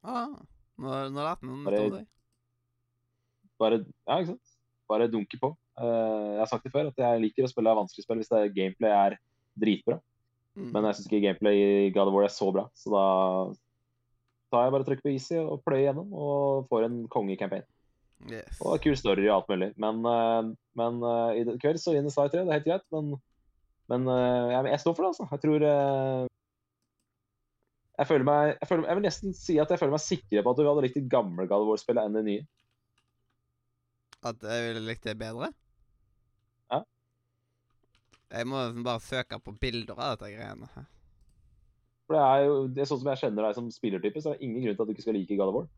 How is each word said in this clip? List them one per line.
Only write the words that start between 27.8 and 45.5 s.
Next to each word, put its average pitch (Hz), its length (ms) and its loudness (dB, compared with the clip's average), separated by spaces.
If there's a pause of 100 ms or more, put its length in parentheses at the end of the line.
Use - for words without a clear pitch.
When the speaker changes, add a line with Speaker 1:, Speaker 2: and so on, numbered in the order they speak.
Speaker 2:
jeg 139 100 0
føler 143 160 4
meg, 147 340 4
jeg 156 140 -8
føler, 165 160 0
jeg 175 100 0
vil 208 80 0
nesten 185 300 -4
si 156 260 2
at 151 80 0
jeg 175 80 2
føler 143 160 2
meg 151 80 -2
sikrere 107 400 -2
på 123 80 4
at 123 80 2
du 147 80 4
hadde 143 220 4
likt 127 100 -4
det 131 140 -4
gamle 95 340 0
God 101 160 2
of 107 80 0
War-spillet 110 380 0
enn 107 100 -2
det 110 80 -2
nye. 104 180 -4 (1800)
Speaker 1:
At 117 160 -8
jeg 117 200 -4 (100)
ville 113 160 -6
likt 113 180 -8
det 110 120 -6
bedre? 113 340 -8 (1200)
Speaker 2:
Ja. 139 80 -2 (1500)
Speaker 1:
Jeg 120 160 -6
må 135 80 -4
liksom 120 240 -6
bare 120 220 -4
søke 123 340 -8
på 104 240 -16
bilder 117 320 -6
av 123 220 -6
dette 104 180 -14
greiene 107 400 -16
her. 131 140 -20 (1200)
Speaker 2:
For 156 80 2
det 147 80 6
er 135 240 6
jo, 147 60 4 (180)
det 135 100 -2
er 139 60 -2
sånn 147 140 -2
som 139 100 -2
jeg 127 100 -6
kjenner 110 240 -2
deg 104 80 -2
som 120 160 -8
spillertype, 104 540 -4
så 151 80 -2
er - 60 -8
det 139 100 -10
ingen 120 160 -6
grunn 107 100 -2
til 104 80 -4
at 107 60 -2
du 107 80 -4
ikke - 100 -18
skal 113 80 -2
like 98 240 -2
God 98 140 2